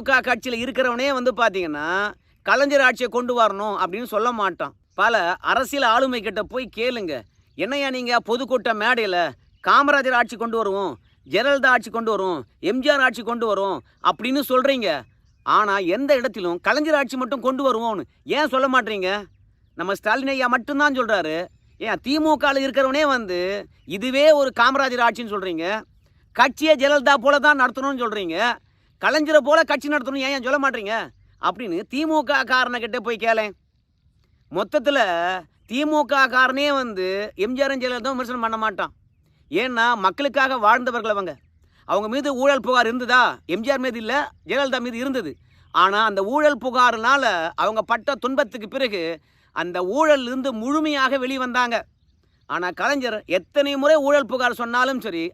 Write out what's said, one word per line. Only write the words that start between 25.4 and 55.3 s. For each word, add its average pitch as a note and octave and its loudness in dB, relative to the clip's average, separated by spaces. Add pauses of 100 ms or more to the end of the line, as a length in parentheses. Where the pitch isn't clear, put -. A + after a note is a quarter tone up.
கட்சியை C#4 4
ஜெயலலிதா C#4 4
போல C4+ 4
தான் C#4+ 4
நடத்தணும்னு C4 0
சொல்றீங்க, G3+ -4 (640)
கலைஞரை D4 4
போல D4 4
கட்சி D4 -2
நடத்தணும் C4+ -2
ஏன், C#4 -2
ஏன் B3+ -6
சொல்ல C4+ 0
மாட்டீங்க B3 -2 (500)
அப்படின்னு F3+ -4 (100)
தி B3+ -6
மு D#4 2
க C4+ 0
காரனை B3 0
கிட்ட A3+ -6
போய் A3+ -6
கேளேன். A3 0 (1000)
மொத்தத்துல C4 0 (680)
தி B3 -4
மு D4+ 2
க C4+ 2
காரனே C4 2
வந்து A3 -2 (280)
எம் A3+ -2
ஜி C#4 0
ஆரும் C4+ -2
ஜெயலலிதாவும் B3 -4
விமர்சனம் B3 -6
பண்ண A3+ -4
மாட்டான். G3+ -4 (560)
ஏன்னா A#3 0 (100)
மக்களுக்காக C4 0
வாழ்ந்தவர்கள் A#3 2
அவங்க. F#3+ -4 (560)
அவங்க G#3 0
மீது C4+ -4
ஊழல் C4 2
புகார் B3 2
இருந்ததா? B3 2 (240)
எம் F#3+ -4
ஜி C4+ 0
ஆர் C4 -2
மீது A#3+ -6
இல்ல, A3 -4 (320)
ஜெயலலிதா B3+ -2
மீது A#3+ -8
இருந்தது. B3 -4 (420)
ஆனா F#3+ 4
அந்த G#3 0
ஊழல் C#4+ 2
புகார்னால B3 2 (320)
அவங்க G#3+ 0
பட்ட A#3 -2
துன்பத்துக்கு B3 -4
பிறகு G#3+ -4 (540)
அந்த E3+ -4 (100)
ஊழல்ல C4+ 2
இருந்து C4+ -4
முழுமையாக C#4 0
வெளிவந்தாங்க. B3 -2 (720)
ஆனா E3+ -4
கலைஞர் A#3+ -4 (140)
எத்தனை C#4 0
முறை C#4+ 4
ஊழல் C#4 2
புகார் B3 -2
சொன்னாலும் B3 -2
சரி, E3+ -6 (120)